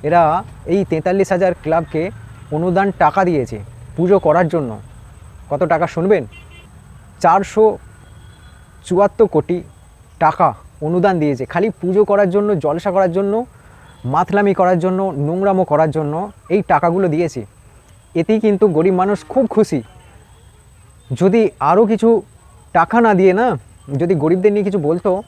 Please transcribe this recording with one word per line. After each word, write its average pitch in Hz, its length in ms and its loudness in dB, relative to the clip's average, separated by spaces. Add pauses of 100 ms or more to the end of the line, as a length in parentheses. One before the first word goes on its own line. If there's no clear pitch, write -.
এরা 170 200 2 (440)
এই 190 180 0
তেতাল্লিশ 190 500 -2
হাজার 180 180 0 (100)
ক্লাবকে 160 400 -2 (500)
অনুদান 175 360 0 (100)
টাকা 196 260 2
দিয়েছে 131 340 -2 (380)
পুজো 180 220 2
করার 165 300 2
জন্য। 143 220 -2 (800)
কত 147 120 -2 (100)
টাকা 165 140 0
শুনবেন? 175 360 0 (960)
চারশো 190 440 2 (1200)
চুয়াত্তর 202 420 2
কোটি 147 300 -2 (600)
টাকা 156 300 0 (320)
অনুদান 175 380 0
দিয়েছে 143 280 -2
খালি 175 220 -2 (120)
পুজো 185 240 0
করার 202 260 2
জন্য, 208 180 0 (160)
জলসা 165 260 -2
করার 185 220 0
জন্য, 196 220 -2 (720)
মাতলামি 180 500 0
করার 180 240 2
জন্য, 185 220 -2 (260)
নোংরামো 185 380 0
করার 151 260 0
জন্য 147 240 -4 (340)
এই 190 140 0
টাকাগুলো 175 460 0
দিয়েছে। 156 340 -4 (720)
এতেই 214 260 0
কিন্তু 208 280 2
গরিব 175 260 2
মানুষ 190 240 0 (100)
খুব 262 180 0
খুশি। 190 340 0 (1300)
যদি 190 320 2 (180)
আরও 170 260 4
কিছু 220 220 0 (640)
টাকা 170 280 2
না 226 140 4
দিয়ে 185 180 4
না, 226 140 0 (540)
যদি 175 140 0
গরিবদের 180 380 2
নিয়ে 202 160 -2
কিছু 190 200 -2
বলতো 175 220 -2 (180)